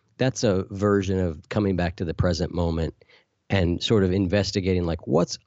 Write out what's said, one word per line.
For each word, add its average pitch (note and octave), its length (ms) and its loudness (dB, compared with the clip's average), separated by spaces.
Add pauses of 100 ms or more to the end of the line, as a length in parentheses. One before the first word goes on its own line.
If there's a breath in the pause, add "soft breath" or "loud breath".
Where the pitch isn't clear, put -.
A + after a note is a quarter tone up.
(180 loud breath)
that's C3 260 -2
a F#2+ 260 2
version G2 500 2
of E2+ 300 -2
coming G2 260 0
back F2 200 -2
to F#2+ 100 -6
the D#2 80 -4
present F2 400 0
moment E2 400 -2 (560 soft breath)
and F2 320 0
sort G#2+ 220 2
of F#2 80 2
investigating, F#2 760 0
like, E2 220 -4
what's - 400 -2